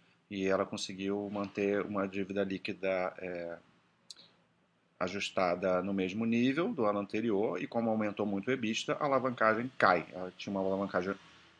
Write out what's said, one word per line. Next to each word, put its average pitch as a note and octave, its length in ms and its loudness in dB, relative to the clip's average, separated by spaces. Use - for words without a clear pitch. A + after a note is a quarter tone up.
e G2 160 -2
ela F#2+ 180 4
conseguiu G2 680 -4
manter G2+ 500 0
uma G2 260 -2
dívida G2 360 -2
líquida, F#2+ 760 -2
é, F2 400 -8
ajustada F#2 840 0
no G2 120 -2
mesmo G2 320 -2
nível C3+ 480 2
do C3 120 0
ano G#2 140 2
anterior G#2+ 600 0
e F#2 60 -4
como A#2 240 0
aumentou G#2+ 360 0
muito G2+ 240 -2
o - 20 2
ebitda, A#2+ 440 -2
a D3+ 100 -2
alavancagem B2 720 2
cai. F2+ 340 6
Ela F2+ 260 -8
tinha - 140 -8
uma G2 80 0
alavancagem F#2+ 560 0